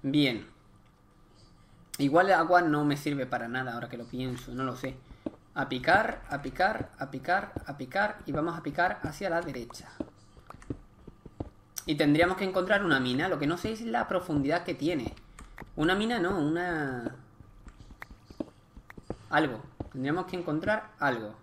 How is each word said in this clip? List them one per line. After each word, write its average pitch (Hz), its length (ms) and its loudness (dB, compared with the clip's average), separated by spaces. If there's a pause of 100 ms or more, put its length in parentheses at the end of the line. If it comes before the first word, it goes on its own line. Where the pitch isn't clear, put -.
Bien. 135 440 2 (1500)
Igual 151 300 6
el 190 60 8
agua 170 280 8
no 147 240 4
me 143 120 2
sirve 143 280 -2
para 120 220 -2
nada, 127 260 -4
ahora 120 160 -8
que 120 80 -10
lo 117 80 -10
pienso, 123 480 -6
no 127 100 -4
lo 127 120 -4
sé. 127 200 -8 (580)
A 135 160 -4
picar, 165 600 2
a 143 120 -4
picar, 180 560 0
a 139 120 -6
picar, 175 420 -2 (140)
a 143 120 -10
picar. 196 480 -2
Y 147 60 -6
vamos 156 260 -2
a 160 60 -12
picar 175 400 0
hacia 175 260 -4
la 170 120 0
derecha. 123 480 -10 (2000)
Y 160 100 0
tendríamos 165 420 6
que 196 60 -2
encontrar 190 420 2
una 143 140 4
mina. 127 280 2
Lo 165 120 0
que 143 80 0
no 170 100 0
sé 220 140 -4
es 220 100 -6
la 233 260 -2
profundidad 160 560 0
que 170 120 -4
tiene. 143 380 -2 (640)
Una 170 200 4
mina 226 240 0
no, 185 200 0
una... 151 760 -2 (2250)
algo. 147 420 0 (220)
Tendríamos 147 340 -2
que 185 120 -6
encontrar 175 600 0
algo. 113 440 0